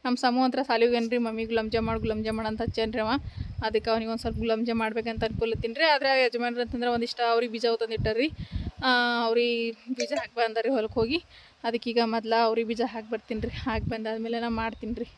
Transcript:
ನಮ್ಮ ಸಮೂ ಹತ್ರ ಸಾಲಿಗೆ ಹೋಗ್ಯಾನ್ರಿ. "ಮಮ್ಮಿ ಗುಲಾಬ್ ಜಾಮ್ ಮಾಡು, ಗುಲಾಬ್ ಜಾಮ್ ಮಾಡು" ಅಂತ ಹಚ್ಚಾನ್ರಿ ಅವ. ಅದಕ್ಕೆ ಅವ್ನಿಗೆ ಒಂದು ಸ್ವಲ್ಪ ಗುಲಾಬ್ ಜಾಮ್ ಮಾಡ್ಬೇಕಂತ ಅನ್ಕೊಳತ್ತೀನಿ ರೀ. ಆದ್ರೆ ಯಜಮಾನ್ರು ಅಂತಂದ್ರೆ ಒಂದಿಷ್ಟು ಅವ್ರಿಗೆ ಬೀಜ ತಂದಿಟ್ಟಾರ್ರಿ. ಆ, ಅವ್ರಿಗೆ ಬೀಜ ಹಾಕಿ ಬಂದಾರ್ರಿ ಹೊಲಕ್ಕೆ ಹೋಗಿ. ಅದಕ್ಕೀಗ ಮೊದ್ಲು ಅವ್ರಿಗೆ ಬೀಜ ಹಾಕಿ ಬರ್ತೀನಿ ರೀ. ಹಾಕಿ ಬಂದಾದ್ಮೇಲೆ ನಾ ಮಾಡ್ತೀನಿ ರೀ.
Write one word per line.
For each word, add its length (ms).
ನಮ್ಮ 120
ಸಮೂ 280
ಹತ್ರ 180
ಸಾಲಿಗೆ 240
ಹೋಗ್ಯಾನ್ರಿ. 320
"ಮಮ್ಮಿ 260
ಗುಲಾಬ್ 260
ಜಾಮ್ 160
ಮಾಡು, 140
ಗುಲಾಬ್ 240
ಜಾಮ್ 120
ಮಾಡು" 120
ಅಂತ 140
ಹಚ್ಚಾನ್ರಿ 380
ಅವ. 80
ಅದಕ್ಕೆ 260
ಅವ್ನಿಗೆ 200
ಒಂದು 100
ಸ್ವಲ್ಪ 160
ಗುಲಾಬ್ 300
ಜಾಮ್ 120
ಮಾಡ್ಬೇಕಂತ 460
ಅನ್ಕೊಳತ್ತೀನಿ 500
ರೀ. 100
ಆದ್ರೆ 400
ಯಜಮಾನ್ರು 360
ಅಂತಂದ್ರೆ 300
ಒಂದಿಷ್ಟು 400
ಅವ್ರಿಗೆ 220
ಬೀಜ 140
ತಂದಿಟ್ಟಾರ್ರಿ. 500
ಆ, 400
ಅವ್ರಿಗೆ 460
ಬೀಜ 420
ಹಾಕಿ 220
ಬಂದಾರ್ರಿ 360
ಹೊಲಕ್ಕೆ 300
ಹೋಗಿ. 240
ಅದಕ್ಕೀಗ 400
ಮೊದ್ಲು 400
ಅವ್ರಿಗೆ 240
ಬೀಜ 160
ಹಾಕಿ 260
ಬರ್ತೀನಿ 300
ರೀ. 80
ಹಾಕಿ 360
ಬಂದಾದ್ಮೇಲೆ 560
ನಾ 80
ಮಾಡ್ತೀನಿ 460
ರೀ. 100